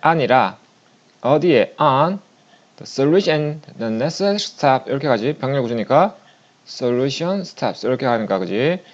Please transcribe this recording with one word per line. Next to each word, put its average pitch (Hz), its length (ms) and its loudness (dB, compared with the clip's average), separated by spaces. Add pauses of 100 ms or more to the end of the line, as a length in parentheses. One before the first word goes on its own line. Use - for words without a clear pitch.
아니라 127 560 2 (640)
어디에? 143 580 2
On 151 400 2 (600)
the - 60 -18
solution 156 540 2
and 151 400 -8
the 113 140 -4
necessary 165 440 -2
step. 135 520 -2
이렇게 139 180 -4
가지. 123 280 0
병렬 135 260 -2
구조니까 123 560 0 (500)
solution 139 760 -2
steps. - 440 -6
이렇게 127 200 -2
가니까, 107 320 0
그지? 113 440 -2 (120)